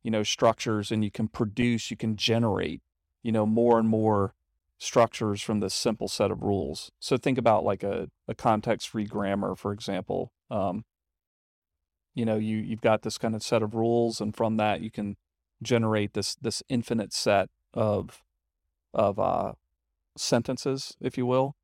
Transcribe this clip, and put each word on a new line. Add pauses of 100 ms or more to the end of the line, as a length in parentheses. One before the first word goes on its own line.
you
know,
structures,
and
you
can
produce,
you
can
generate, (420)
you
know,
more
and
more (440)
structures
from
this
simple
set
of
rules.
So
think
about,
like,
a, (180)
a
context-free
grammar,
for
example. (180)
Um, (1300)
you
know,
you,
you've
got
this
kind
of
set
of
rules,
and
from
that
you
can (480)
generate
this,
this
infinite
set (240)
of, (680)
of,
uh, (640)
sentences,
if
you
will,